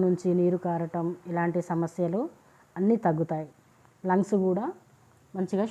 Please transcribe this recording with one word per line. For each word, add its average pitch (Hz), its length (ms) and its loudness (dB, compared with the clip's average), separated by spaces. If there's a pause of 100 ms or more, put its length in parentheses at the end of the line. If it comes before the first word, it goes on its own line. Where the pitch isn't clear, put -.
నుంచి 180 340 2
నీరు 175 240 2
కారటం 170 500 -2 (180)
ఇలాంటి 170 280 0 (100)
సమస్యలు 170 520 -2 (540)
అన్నీ 208 200 2 (100)
తగ్గుతాయి. 156 420 -2 (600)
లంగ్స్ 185 260 2 (120)
కూడా 190 200 0 (680)
మంచిగా 190 340 -2